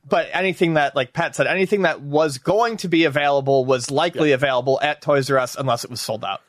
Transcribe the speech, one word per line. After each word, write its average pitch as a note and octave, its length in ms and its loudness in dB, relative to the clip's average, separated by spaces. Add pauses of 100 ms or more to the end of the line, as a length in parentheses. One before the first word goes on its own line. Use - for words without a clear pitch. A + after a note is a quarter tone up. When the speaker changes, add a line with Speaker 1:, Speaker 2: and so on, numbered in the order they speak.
Speaker 1:
But D#3+ 300 0
anything F3+ 400 0
that, D3 220 0
like C3 180 -2
Pat D#3+ 220 -4
said, C#3 100 0
anything F#3 380 0
that D#3+ 180 -2
was C#3+ 380 0
going G#3+ 380 0
to - 100 -8
be E3 160 2
available C#3 640 2
was B2+ 260 0
likely D#3 380 0
Speaker 2:
Yeah. C#3 60 6
Speaker 1:
available C3 460 0
at D3 180 -2
Toys C#3 300 0
R C#3 80 2
Us B2+ 180 -2
unless B2+ 280 -2
it - 80 -14
was A#2 100 -10
sold A2 240 -8
out. F#2+ 240 -8